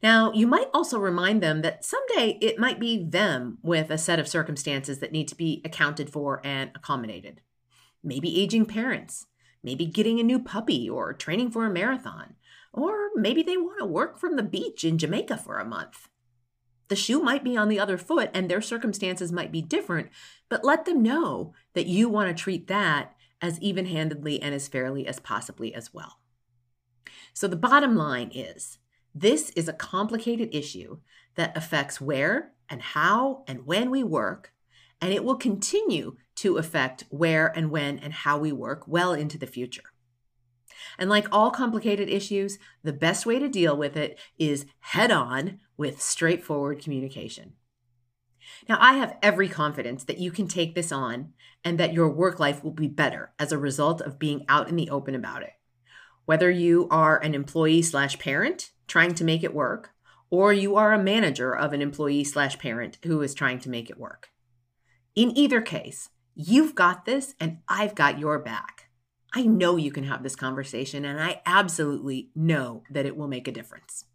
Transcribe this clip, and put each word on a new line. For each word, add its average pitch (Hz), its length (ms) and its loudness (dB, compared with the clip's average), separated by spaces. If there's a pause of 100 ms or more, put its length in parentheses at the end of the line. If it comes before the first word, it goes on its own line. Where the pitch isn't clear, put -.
Now, 226 300 6
you 220 140 4
might 370 280 4
also 285 260 0
remind 190 420 2
them 156 200 2
that - 220 -4
someday 440 580 0
it 214 180 0
might 247 200 0
be 226 240 -2
them 151 600 0
with 160 260 2
a 156 80 -2
set 165 220 0
of 147 80 -2
circumstances 143 720 -4
that - 120 -8
need 156 160 -2
to - 80 -14
be 165 300 -2
accounted 147 460 -2
for 143 340 -4
and 135 300 -4
accommodated. 110 640 -8 (640)
Maybe 143 380 -2
aging 214 260 2
parents, - 580 -6 (380)
maybe 131 220 -4
getting 214 340 2
a 233 40 2
new 254 160 4
puppy 185 500 -4
or 107 240 -6
training 220 380 -4
for 226 140 -2
a 208 80 -2
marathon, 202 600 -4 (360)
or 415 440 -2
maybe 254 260 2
they 349 160 0
want 370 220 -4
to 247 60 -6
work 202 340 -4
from 349 160 -2
the 240 80 -2
beach - 400 -6
in 165 140 2
Jamaica 165 400 -2
for - 200 -10
a 101 80 -6
month. 101 420 -12 (840)
The 196 60 0
shoe 233 260 2
might 277 220 2
be 247 140 0
on 214 100 4
the 214 120 2
other 196 180 0
foot 247 360 0
and 185 160 0
their 185 120 0
circumstances 202 680 -4
might 170 200 -6
be 160 100 -4
different, 170 480 -2 (380)
but - 160 -2
let 302 220 2
them 339 160 2
know 220 520 0 (200)
that - 140 -2
you 196 200 4
want 208 220 2
to 165 140 -6
treat 170 240 -4
that 175 480 0 (260)
as 170 180 -4
even-handedly 156 840 -2
and 143 120 -4
as 139 140 -8
fairly 131 380 -4
as 131 140 -8
possibly - 540 -8
as - 200 -14
well. - 260 -18 (1120)
So - 140 -4
the 180 80 -2
bottom 247 400 4
line 135 380 -2
is, 104 440 -12 (360)
this 214 380 2
is 165 160 -2
a 156 60 -6
complicated 226 800 -4
issue 143 460 -8 (360)
that - 220 -4
affects 151 420 -4
where 147 540 -2 (160)
and 135 120 -12
how 233 640 0
and 123 180 -10
when 202 240 0
we 262 140 0
work, 117 500 -4 (480)
and 185 100 0
it 196 120 0
will 262 120 0
continue 254 840 -2 (180)
to 185 220 0
affect 143 520 -2
where 160 380 2
and 160 240 -2
when 143 280 -2
and 147 140 -12
how 147 240 -2
we 151 140 -2
work 139 360 -8
well 175 260 2
into 147 240 -4
the 131 100 -10
future. 123 360 -10 (1120)
And 185 120 -2
like 208 220 4
all 220 200 6
complicated 220 580 0
issues, 196 500 -2 (240)
the 156 100 -2
best 160 320 0
way 233 140 2
to 285 100 -2
deal 170 260 2
with 143 220 -2
it 147 220 -4 (180)
is 147 280 0 (140)
head 220 320 2
on 139 480 0 (180)
with 147 240 -4
straightforward 151 800 -2
communication. 135 720 -10 (1160)
Now, 214 100 4
I 254 140 10
have 269 280 0
every 196 280 4
confidence 143 560 -4
that - 140 -6
you 180 120 -4
can 185 160 -4
take 165 260 -2
this 165 180 -2
on 135 420 -6 (300)
and 170 160 0
that 165 140 2
your 165 160 4
work 170 300 0
life 143 240 0
will 156 80 -4
be 156 160 -2
better - 520 -2
as 151 120 -2
a 156 60 0
result 147 440 0
of 147 180 -10
being 147 280 -2
out 147 220 2
in 170 60 -2
the 165 140 -2
open 135 260 -4
about 123 260 -8
it. - 120 -14 (720)
Whether 165 260 6
you 175 380 6
are 156 300 6
an 156 140 0
employee 160 480 4
slash 139 380 0
parent 196 520 -2 (160)
trying 170 280 4
to 165 80 -2
make 160 200 2
it - 100 -2
work, 139 380 -2 (380)
or 196 240 6
you 196 220 2
are 214 180 6
a 202 100 4
manager 156 520 2
of 147 180 -2
an 143 80 -2
employee 143 420 0
slash 139 340 -2
parent 117 460 -8
who 160 180 0
is 139 120 -4
trying 127 260 -2
to 127 100 -12
make 117 200 -8
it - 100 -16
work. - 300 -16 (840)
In 233 220 4
either 262 240 4
case, - 480 -8 (260)
you've 254 400 4
got 180 300 4
this 269 340 -2
and 165 280 -4
I've 202 280 0
got 143 240 4
your 151 200 0
back. - 500 -12 (440)
I 254 100 0
know 180 320 6
you 151 160 0
can 139 140 -6
have 127 180 -6
this 135 120 -8
conversation, 135 680 -6
and 143 180 -6
I 170 240 -2
absolutely 156 880 0
know 139 560 0
that 139 160 -2
it 135 120 -6
will 151 100 -6
make 127 200 -6
a 127 40 -8
difference. - 640 -16